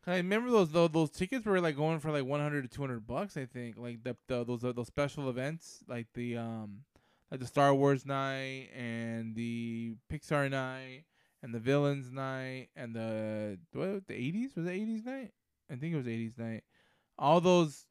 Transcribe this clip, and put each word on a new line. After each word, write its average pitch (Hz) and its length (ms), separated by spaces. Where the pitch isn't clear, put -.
'Cause 175 120
I - 40
remember 208 320
those, 196 220
tho-, 170 160
those 160 220
tickets 214 360
were, 190 140
like, 160 160
going 156 240
for, 156 100
like, 143 140
one 143 160
hundred 147 220
to 123 60
two 143 140
hundred 120 240
bucks, 185 300
I 135 100
think. 120 320
Like, 120 260
the, 123 120
the, 123 180
those, 120 200
uh, 123 80
those 117 160
special 143 400
events, 131 580
like 120 280
the, 120 240
um, 113 460
like 131 100
the 127 60
Star 143 280
Wars 139 320
night 135 680
and 117 600
the 117 600
Pixar 147 400
night 131 540
and 117 120
the 117 60
Villains 139 500
night 131 640
and 117 200
the, 107 640
what, 190 340
the - 80
eighties? 185 420
Was 165 100
it 175 40
eighties 220 340
night? 262 280
I 123 60
think 156 160
it 160 40
was 123 120
eighties 113 300
night. 113 260
All 156 220
those 175 500